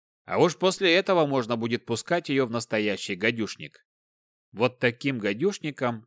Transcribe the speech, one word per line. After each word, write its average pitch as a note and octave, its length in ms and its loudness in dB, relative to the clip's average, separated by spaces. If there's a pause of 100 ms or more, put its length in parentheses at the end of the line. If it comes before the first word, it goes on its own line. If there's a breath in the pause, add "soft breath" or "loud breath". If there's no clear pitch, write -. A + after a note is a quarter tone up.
(240)
а F#2 140 -2
уж D#3+ 180 4
после F#3 380 2
этого F3+ 320 4
можно B2 300 0
будет A#2 300 -2
пускать E3 420 -4
ее C3+ 180 2
в A2 40 -8
настоящий G#2+ 640 -2
гадюшник. G2+ 720 -4 (680)
Вот A#2+ 280 0
таким B2+ 380 -2
гадюшником A#2+ 880 -4